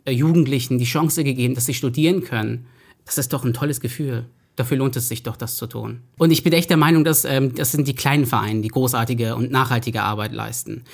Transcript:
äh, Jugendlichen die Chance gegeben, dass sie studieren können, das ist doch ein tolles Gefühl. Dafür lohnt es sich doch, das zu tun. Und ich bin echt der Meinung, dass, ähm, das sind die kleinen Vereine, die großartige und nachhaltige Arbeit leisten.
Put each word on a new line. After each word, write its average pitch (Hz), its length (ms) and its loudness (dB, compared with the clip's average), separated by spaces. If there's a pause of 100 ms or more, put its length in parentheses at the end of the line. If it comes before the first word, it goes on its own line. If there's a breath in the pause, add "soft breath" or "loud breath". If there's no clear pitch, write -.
äh, 139 80 -4
Jugendlichen 135 680 2
die 123 60 0
Chance 156 400 0
gegeben, 127 300 0
dass 123 120 -2
sie 139 80 -2
studieren 156 500 0
können, 117 420 -4 (380 soft breath)
das - 140 -6
ist 135 140 -4
doch 131 120 -2
ein 120 100 0
tolles 143 260 -4
Gefühl. 120 460 -6 (280)
Dafür 127 220 -2
lohnt 131 200 0
es 123 120 -4
sich 123 140 -6
doch, 110 140 -8
das - 200 -8
zu 120 100 -8
tun. 113 340 -10 (180)
Und 165 120 6
ich 160 120 4
bin 160 100 2
echt 170 160 4
der 180 80 4
Meinung, 156 280 6
dass, 156 200 2
ähm, 135 300 0
das 139 180 -2
sind 147 160 0
die 135 60 0
kleinen 143 320 2
Vereine, 107 340 0
die 107 80 -2
großartige 123 640 0
und 120 160 -2
nachhaltige 123 520 0
Arbeit 104 300 -4
leisten. 110 500 -10 (120)